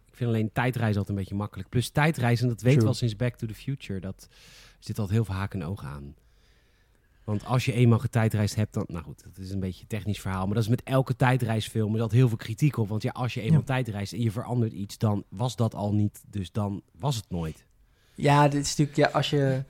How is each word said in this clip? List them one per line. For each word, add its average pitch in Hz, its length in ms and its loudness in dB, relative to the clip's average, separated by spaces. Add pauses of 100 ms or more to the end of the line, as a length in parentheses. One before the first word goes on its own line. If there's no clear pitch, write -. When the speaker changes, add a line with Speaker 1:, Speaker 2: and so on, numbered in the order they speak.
Speaker 1:
Ik - 80 -20
vind 120 140 -2
alleen 110 240 0
tijdreizen 120 460 2
altijd 101 180 -2
een 95 60 -2
beetje 98 180 -8
makkelijk. 98 280 -8
Plus 123 200 0
tijdreizen, 123 580 2
dat 117 140 -2
weten 113 100 4
we 147 60 6
Speaker 2:
True. 110 140 6
Speaker 1:
al - 60 0
sinds 113 180 -2
Back 120 200 -2
to 117 120 -8
the 107 60 -8
Future, 104 460 -8
dat 95 300 -10
er - 500 -20
zit - 200 -8
altijd 101 180 0
heel 113 80 2
veel 98 100 -4
haken 98 260 -4
en 73 60 -6
ogen 98 200 -8
aan. 71 280 -12 (1080)
Want 104 220 -4
als 123 200 0
je 127 80 0
eenmaal 117 260 6
getijdreisd 107 560 2
hebt, 107 180 0
dan, 104 140 -4
nou 82 160 -8
goed, 69 200 -16
dat - 140 -20
is 95 140 -10
een 98 80 -4
beetje 95 220 -6
een - 60 -20
technisch 104 340 -4
verhaal, 95 240 -2
maar 101 100 0
dat 113 80 2
is 101 60 -2
met - 140 0
elke 131 320 0
tijdreisfilm, 113 760 0
er 110 60 0
zat 113 120 -2
heel 127 160 6
veel 110 100 0
kritiek 127 400 0
op. 110 100 0
Want 104 140 -4
ja, 123 100 -4
als 120 220 -4
je 117 80 -6
eenmaal 135 180 6
Speaker 2:
Ja. - 60 0
Speaker 1:
tijdreist 110 480 -4
en 98 80 -4
je 113 100 2
verandert 117 420 -2
iets, 98 240 -10
dan 104 320 0
was 117 260 -6
dat 113 200 0
al 104 180 -2
niet, 104 360 0
dus 98 220 -8
dan 101 300 -4 (180)
was 135 160 -2
het 107 140 -8
nooit. 82 360 -6 (500)
Speaker 2:
Ja, 147 320 4
dit 143 160 0
is 139 120 -4
natuurlijk, 143 220 0
ja, 147 100 4 (100)
als 147 120 0
je 135 400 0